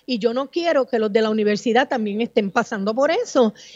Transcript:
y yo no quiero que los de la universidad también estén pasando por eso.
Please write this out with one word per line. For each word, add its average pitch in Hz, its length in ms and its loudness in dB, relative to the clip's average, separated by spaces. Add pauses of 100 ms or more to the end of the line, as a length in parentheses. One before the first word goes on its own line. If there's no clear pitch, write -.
y 247 140 -2
yo 226 160 0
no 269 160 -4
quiero 330 340 0
que 240 140 -2
los 214 120 0
de 220 120 0
la 214 80 0
universidad 220 580 0
también 214 320 -2
estén 220 300 -2
pasando 214 420 -2
por 269 160 2
eso. 311 460 2 (200)